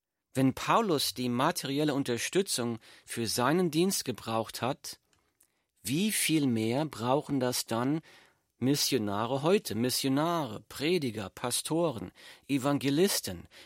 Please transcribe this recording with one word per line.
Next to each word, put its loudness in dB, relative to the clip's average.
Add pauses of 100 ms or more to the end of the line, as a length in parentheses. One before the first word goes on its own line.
(320)
Wenn 2
Paulus 2
die -4
materielle 0
Unterstützung -2 (260)
für -4
seinen 2
Dienst 0
gebraucht -4
hat, -6 (840)
wie 0
viel 2
mehr 2
brauchen 0
das 0
dann 0 (580)
Missionare 0
heute, 2
Missionare, 0
Prediger, -2
Pastoren, -2 (340)
Evangelisten 0 (180)